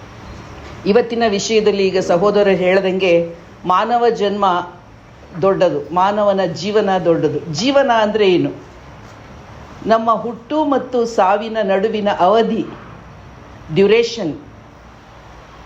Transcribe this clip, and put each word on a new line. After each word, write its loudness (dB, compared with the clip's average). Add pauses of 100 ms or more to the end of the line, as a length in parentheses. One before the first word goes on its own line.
(880)
ಇವತ್ತಿನ 2
ವಿಷಯದಲ್ಲಿ 2
ಈಗ 0
ಸಹೋದರರು 2
ಹೇಳ್ದಂಗೆ 2 (320)
ಮಾನವ 2
ಜನ್ಮ -2 (760)
ದೊಡ್ಡದು, 0
ಮಾನವನ 2
ಜೀವನ -2 (140)
ದೊಡ್ಡದು. 0
ಜೀವನ 2
ಅಂದ್ರೆ 2
ಏನು? 0 (1300)
ನಮ್ಮ 2
ಹುಟ್ಟು -4
ಮತ್ತು -2
ಸಾವಿನ 0
ನಡುವಿನ -2 (100)
ಅವಧಿ, 2 (1080)
ಡ್ಯುರೇಷನ್, 2 (1300)